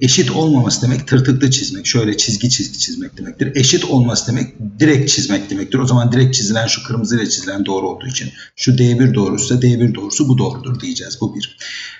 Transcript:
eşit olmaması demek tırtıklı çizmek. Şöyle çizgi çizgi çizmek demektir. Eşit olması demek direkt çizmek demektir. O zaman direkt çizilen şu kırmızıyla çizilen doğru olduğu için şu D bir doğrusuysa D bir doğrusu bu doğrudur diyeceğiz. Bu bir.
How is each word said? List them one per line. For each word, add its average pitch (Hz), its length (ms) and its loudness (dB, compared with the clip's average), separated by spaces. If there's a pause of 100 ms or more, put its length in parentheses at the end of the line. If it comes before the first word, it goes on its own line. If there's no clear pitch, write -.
eşit 135 300 2
olmaması 147 500 2
demek 127 260 0
tırtıklı 131 440 4
çizmek. - 340 -4
Şöyle 104 320 0
çizgi 110 320 0
çizgi - 300 -4
çizmek - 380 -8
demektir. - 380 -6
Eşit 143 300 2
olması 120 420 2
demek - 280 -4 (240)
direkt 147 320 4
çizmek 101 380 -2
demektir. 98 300 -2
O 135 80 0
zaman 123 240 4
direkt 127 240 4
çizilen 110 320 0
şu - 160 -2
kırmızıyla 113 460 -2
çizilen 95 360 -4
doğru 95 220 -2
olduğu 95 200 -8
için 131 220 -8 (260)
şu - 220 2
D 120 220 4
bir 123 140 4
doğrusuysa 104 480 0
D 123 180 4
bir 117 160 2
doğrusu 101 320 -2
bu 127 100 4
doğrudur - 420 -4
diyeceğiz. - 420 -10
Bu 113 140 -4
bir. - 220 -10 (420)